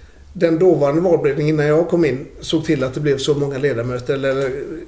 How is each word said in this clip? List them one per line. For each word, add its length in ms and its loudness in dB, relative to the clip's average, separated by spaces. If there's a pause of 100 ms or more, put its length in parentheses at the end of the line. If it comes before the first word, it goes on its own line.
(320)
den 260 0
dåvarande 420 4
valberedningen 540 2
innan 120 2
jag 220 2
kom 160 2
in 220 -2 (140)
såg 240 -2
till 200 0
att 100 -4
det 60 -6
blev 180 0
så 160 0
många 240 -4
ledamöter, 560 -2
eller, 160 -2
eller 220 -2 (360)